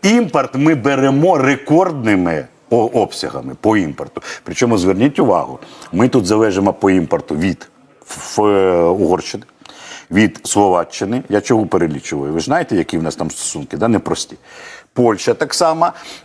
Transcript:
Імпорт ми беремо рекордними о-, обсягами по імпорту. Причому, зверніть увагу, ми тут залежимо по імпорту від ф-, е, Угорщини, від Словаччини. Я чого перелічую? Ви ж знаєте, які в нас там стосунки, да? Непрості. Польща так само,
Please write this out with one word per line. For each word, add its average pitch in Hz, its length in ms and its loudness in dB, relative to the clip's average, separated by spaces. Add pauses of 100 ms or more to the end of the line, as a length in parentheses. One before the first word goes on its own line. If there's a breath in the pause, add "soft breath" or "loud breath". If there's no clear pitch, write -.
Імпорт 190 520 0
ми 151 200 4
беремо 139 640 2
рекордними 131 1040 0 (260)
о-, 117 60 2 (180)
обсягами 67 680 -4
по 107 160 2
імпорту. 80 460 -6 (220 loud breath)
Причому, 113 340 0
зверніть 95 400 2
увагу, 107 400 0 (340 loud breath)
ми 107 160 2
тут 95 180 2
залежимо 101 460 2
по 98 180 2
імпорту 82 460 0
від 82 320 -4 (420)
ф-, - 280 -8
е, 101 340 4 (100)
Угорщини, 90 600 0 (680 loud breath)
від 101 340 2
Словаччини. 101 840 0
Я 104 120 0
чого 110 260 0
перелічую? 76 680 -2
Ви 82 80 -2
ж 76 60 -6
знаєте, 151 300 -2
які 85 220 -2
в 80 40 -2
нас 78 140 -4
там 80 140 -6
стосунки, - 460 -10
да? 82 120 0
Непрості. - 480 -2 (560 loud breath)
Польща 117 420 2
так 147 200 -4
само, 170 380 0 (320 loud breath)